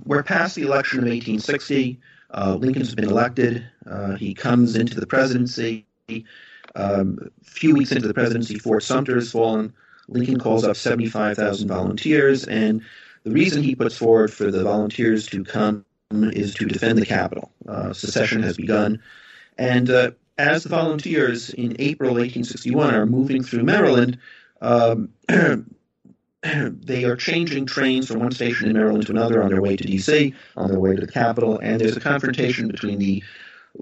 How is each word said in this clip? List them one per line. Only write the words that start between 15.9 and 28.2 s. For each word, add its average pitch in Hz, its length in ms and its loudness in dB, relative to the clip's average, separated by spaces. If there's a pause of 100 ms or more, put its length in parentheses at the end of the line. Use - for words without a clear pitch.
is 107 440 0
to 107 100 -4
defend - 320 2
the 107 80 4
Capitol. 95 460 -4 (180)
Uh, 98 240 -8
secession 110 500 -2
has 101 140 -2
begun. 107 440 0 (560)
And, 127 320 2
uh, 123 220 4 (260)
as 151 260 2
the 143 60 -12
volunteers 151 800 0
in 117 260 -4
April 135 420 0
eighteen 123 240 -2
sixty-one 127 520 0
are 107 100 2
moving 131 380 0
through 117 200 -2
Maryland, 127 540 4 (440)
um, 117 480 2 (100)
<clears throat> - 80 -12 (1160)
they 135 600 -4
are 123 120 0
changing 156 520 -2
trains 131 400 0
from 113 120 -4
one 120 120 0